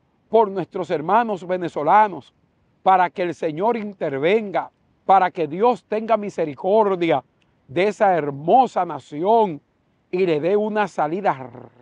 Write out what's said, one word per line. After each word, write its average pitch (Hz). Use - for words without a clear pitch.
por 220
nuestros 180
hermanos 185
venezolanos, 175
para 185
que 190
el 170
Señor 180
intervenga, 185
para 185
que 160
Dios 202
tenga 220
misericordia 185
de 165
esa 202
hermosa 170
nación 165
y 180
le 156
dé 175
una 208
salida 156